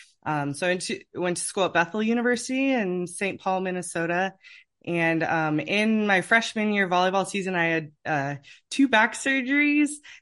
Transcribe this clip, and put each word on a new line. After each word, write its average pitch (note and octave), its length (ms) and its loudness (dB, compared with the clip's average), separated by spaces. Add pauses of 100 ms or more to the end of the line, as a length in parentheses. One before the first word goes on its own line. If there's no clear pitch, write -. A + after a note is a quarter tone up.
(260)
um, C#3+ 280 -2
so D#3+ 120 -6
I F3+ 60 2
went F3+ 120 -2
to, - 200 -8 (100)
went F3 240 -2
to - 60 -6
school F#3+ 220 0
at E3 80 0
Bethel E3+ 280 0
University A#3+ 680 0
in F3+ 360 -2
Saint - 340 -6
Paul, F#3+ 200 -2
Minnesota. F3+ 720 -4 (520)
And, E3 380 0
um, D#3 360 0
in G#3+ 480 0
my F#3+ 140 4
freshman G#3+ 520 0
year G3+ 140 2
volleyball F#3 400 2
season, F#3 280 -4
I E3+ 100 2
had, E3 260 -2 (140)
uh, C#3+ 300 -2 (360)
two C4+ 160 4
back A3+ 260 4
surgeries, C#4+ 760 2 (320)